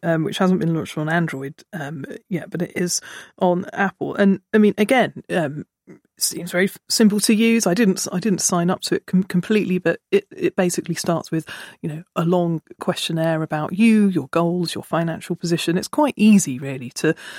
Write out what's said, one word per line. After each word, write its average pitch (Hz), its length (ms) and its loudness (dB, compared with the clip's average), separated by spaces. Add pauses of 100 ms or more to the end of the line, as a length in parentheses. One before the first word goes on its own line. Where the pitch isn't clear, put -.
um, 165 180 0
which - 160 -4
hasn't 185 220 2
been 165 120 0
launched 160 260 -4
on 151 100 -2
Android, 151 640 -4
um, 147 320 -10 (240)
yet, 175 200 -6
but 175 140 -4
it - 140 -8
is 180 240 -2 (380)
on 180 340 2
Apple. - 420 -4
And, 196 260 4 (140)
I 220 40 6
mean, 208 200 6
again, 214 520 2
um, 151 360 -4 (500)
seems - 360 -6
very 180 140 2
f-, - 120 -6 (100)
simple 208 320 4
to 226 140 4
use. 226 320 2
I 175 80 2
didn't, 196 380 2
I 180 80 -2
didn't 190 200 0
sign 175 300 0
up - 120 -2
to - 120 -4
it - 120 -4
com-, 185 180 2
completely, 185 540 0
but 170 200 0 (140)
it, 196 180 2
it - 240 -4
basically 175 400 -2
starts - 380 -4
with, 160 160 -4 (340)
you 170 60 -6
know, 156 160 -10 (100)
a 165 100 0
long 170 380 2 (160)
questionnaire 165 640 -2
about 151 300 -6
you, 214 360 4
your 156 200 -2
goals, 170 460 0
your - 100 -10
financial 165 500 -4
position. 165 420 -2
It's - 120 -4
quite 294 280 0
easy, 202 440 4
really, 131 300 -10
to 156 240 0 (240)